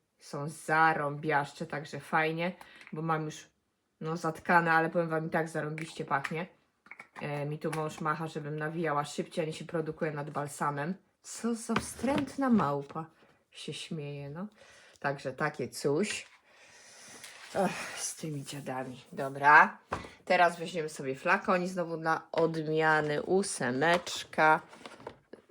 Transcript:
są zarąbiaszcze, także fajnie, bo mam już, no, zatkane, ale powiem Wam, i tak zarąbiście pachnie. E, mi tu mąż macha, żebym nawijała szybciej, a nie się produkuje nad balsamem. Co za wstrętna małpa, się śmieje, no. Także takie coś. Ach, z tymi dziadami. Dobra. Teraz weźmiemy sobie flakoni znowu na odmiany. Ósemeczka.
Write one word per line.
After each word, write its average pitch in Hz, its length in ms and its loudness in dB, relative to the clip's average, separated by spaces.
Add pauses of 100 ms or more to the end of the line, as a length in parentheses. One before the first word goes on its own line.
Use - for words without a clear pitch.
(200)
są 147 280 -8
zarąbiaszcze, 151 1160 2
także 147 340 -8
fajnie, 160 520 0 (400)
bo 156 100 -6
mam 160 220 0
już, - 240 -10 (520)
no, 160 160 -4
zatkane, 170 560 2
ale 165 180 6
powiem 170 180 0
Wam, 160 180 0
i 165 40 -4
tak 165 180 0
zarąbiście 156 560 -6
pachnie. 156 420 -2 (760)
E, 147 260 -4
mi 151 120 -6
tu 156 120 -4
mąż 156 300 -4
macha, 156 260 -2
żebym 151 320 -6
nawijała 151 460 0
szybciej, 170 400 -4
a - 20 -2
nie 160 60 -4
się 156 120 -10
produkuje 160 460 -4
nad 147 200 -6
balsamem. 147 640 -2 (280)
Co - 320 -4
za 226 200 -4
wstrętna 269 760 -2
małpa, 151 560 2 (440)
się - 240 -10
śmieje, 143 560 -8
no. 170 160 -8 (540)
Także 139 320 -2
takie 147 360 -2
coś. 156 580 0 (1300)
Ach, - 440 -2
z - 180 -6
tymi 147 280 -6
dziadami. 131 680 -8
Dobra. 147 680 8 (460)
Teraz 175 340 4
weźmiemy 165 300 -4
sobie 139 260 -6
flakoni 180 540 0
znowu 170 280 -4
na 160 260 0 (100)
odmiany. 156 880 2
Ósemeczka. 160 1400 2 (920)